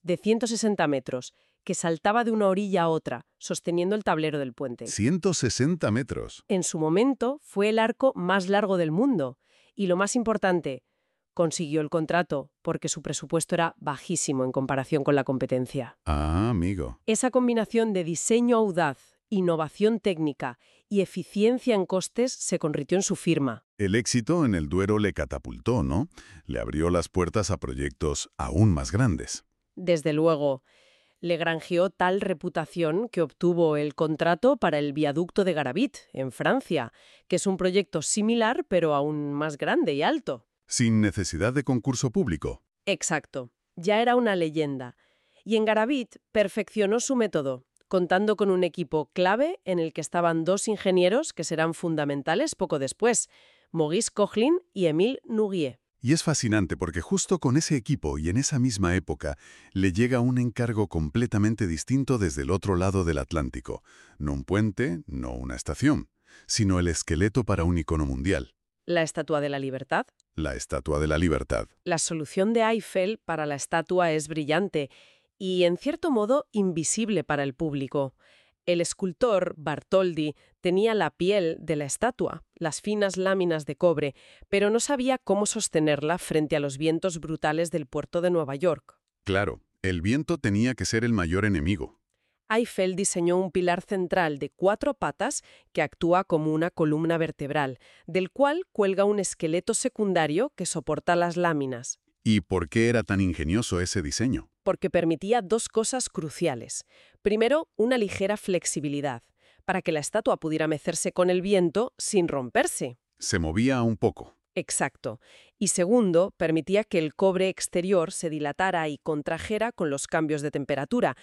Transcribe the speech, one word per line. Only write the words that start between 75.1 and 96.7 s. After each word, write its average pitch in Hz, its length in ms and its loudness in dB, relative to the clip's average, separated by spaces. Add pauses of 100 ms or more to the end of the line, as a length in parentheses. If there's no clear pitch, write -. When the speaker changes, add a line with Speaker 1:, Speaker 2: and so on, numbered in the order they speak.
Speaker 1:
y, 185 260 2
en 175 140 4
cierto 320 320 -2
modo, 240 420 2
invisible 190 720 0
para 143 200 -2
el 135 100 -6
público. 143 600 -4 (520)
El 175 160 2
escultor, 180 760 0
Bartholdi, 156 800 0 (240)
tenía 196 340 2
la 170 160 0
piel 175 500 0
de 160 160 -2
la 147 80 -2
estatua, 170 600 -4 (100)
las 156 260 -6
finas 202 380 0
láminas 180 480 0
de 151 100 -8
cobre, 151 380 2 (340)
pero 202 220 2
no 233 100 2
sabía 254 380 0
cómo 202 280 0
sostenerla 156 680 0
frente 156 400 0
a 147 40 0
los 139 180 -4
vientos 160 420 0
brutales 156 500 -2
del 151 160 -4
puerto 151 360 -4
de 180 80 4
Nueva 151 240 0
York. 143 440 -2 (260)
Speaker 2:
Claro, 95 360 0 (220)
el 92 180 -2
viento 147 380 0
tenía 117 360 2
que - 120 -6
ser 113 180 0
el 120 80 2
mayor 92 320 2
enemigo. 87 560 0 (480)
Speaker 1:
Eiffel 208 460 0
diseñó 175 440 0
un 185 120 -2
pilar 180 320 0
central 175 560 -2
de 139 120 -8
cuatro 214 440 0
patas 190 480 -4 (300)
que 165 100 0
actúa 175 420 2
como 156 280 0
una 160 180 0